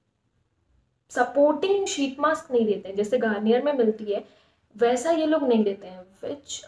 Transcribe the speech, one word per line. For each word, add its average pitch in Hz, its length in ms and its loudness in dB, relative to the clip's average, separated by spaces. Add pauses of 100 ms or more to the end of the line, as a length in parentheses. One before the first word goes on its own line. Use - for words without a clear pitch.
(1120)
सपोर्टिंग 294 760 2
शीट 277 320 -4
मास्क 302 320 -2
नहीं 233 140 2
देते 190 240 -2
हैं, 196 60 -12
जैसे 208 220 -2
गार्नियर 220 460 2
में 294 100 0
मिलती 220 300 0
है 208 200 -4 (520)
वैसा 247 360 0
ये 320 140 0
लोग 311 180 2
नहीं 233 200 4
देते 196 240 -4
हैं, 185 180 -18 (140)
which - 340 -12 (140)